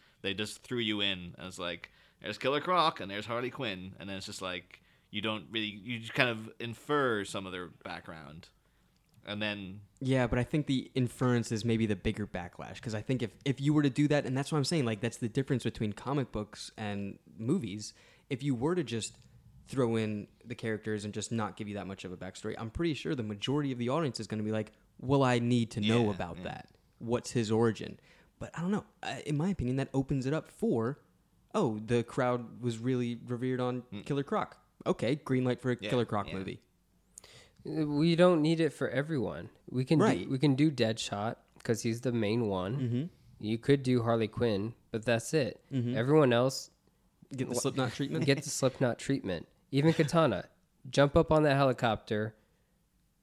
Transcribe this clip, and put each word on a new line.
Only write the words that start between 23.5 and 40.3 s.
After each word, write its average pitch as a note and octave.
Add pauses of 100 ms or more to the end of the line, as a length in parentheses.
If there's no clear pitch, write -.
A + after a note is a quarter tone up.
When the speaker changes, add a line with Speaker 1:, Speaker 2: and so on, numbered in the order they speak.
Speaker 2:
of A#2+
the A#2+
audience C#3
is G#2
gonna G#2+
be G#2+
like, G#2+ (300)
"Well, C#3
I B2
need A#2+
to A#2
know A2+
Speaker 1:
Yeah, G#2
Speaker 2:
about F2+
Speaker 1:
yeah. F#2
Speaker 2:
that. - (300)
What's A#2
his A2+
origin?" A2+ (400)
But A2+
I D#3+
don't F3
know. G#3+ (180)
I, A#2+
in D3+
my D#3
opinion, C3
that C3+
opens C3+
it C3+
up D#3
for, C#3 (520)
"Oh, A#2+
the A#2
crowd A#2+
was A#2
really A#2+
revered B2
on B2 (100)
Speaker 1:
Mm. G2+
Speaker 2:
Killer C#3+
Croc. - (280)
Okay, D3
green C3
light B2
for B2+
a A#2+
Speaker 1:
Yeah, G#2
Speaker 2:
Killer A#2+
Croc G#2
Speaker 1:
yeah. D#2+
Speaker 2:
movie." F#2+ (1080)
Speaker 3:
Uh, D#3
we D3+
don't F3
need D#3+
it D#3
for C3
everyone. A#2 (200)
We B2+
can D#3
Speaker 2:
Right. F#3+
Speaker 3:
do, -